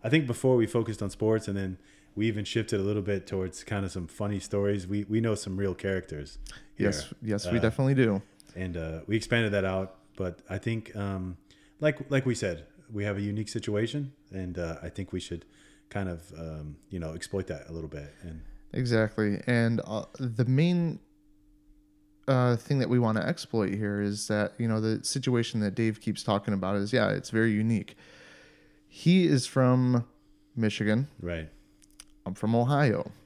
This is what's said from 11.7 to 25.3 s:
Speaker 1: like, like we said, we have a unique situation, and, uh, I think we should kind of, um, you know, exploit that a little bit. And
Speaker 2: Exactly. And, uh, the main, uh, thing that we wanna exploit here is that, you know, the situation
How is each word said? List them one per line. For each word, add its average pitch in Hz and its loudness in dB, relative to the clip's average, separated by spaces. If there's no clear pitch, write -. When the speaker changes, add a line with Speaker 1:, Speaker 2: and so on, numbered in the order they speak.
Speaker 1:
like, 151 0
like 131 2
we 123 2
said, 87 -4
we 101 -2
have 101 0
a 101 -2
unique 104 -2
situation, 117 -2
and, 90 -6
uh, 82 -4
I 90 -8
think 92 -8
we 92 -4
should 85 -10
kind 98 -4
of, 82 -12
um, 78 -10
you 95 -6
know, 80 -6
exploit 92 -4
that 80 -10
a - -10
little 80 -8
bit. 73 -12
And 82 -12
Speaker 2:
Exactly. 110 2
And, 117 4
uh, 107 -4
the 120 0
main, 165 4
uh, 123 4
thing 139 0
that 131 2
we 123 4
wanna 110 4
exploit 113 0
here 104 -2
is 104 -2
that, 104 2
you 117 -2
know, 110 2
the 110 0
situation 123 0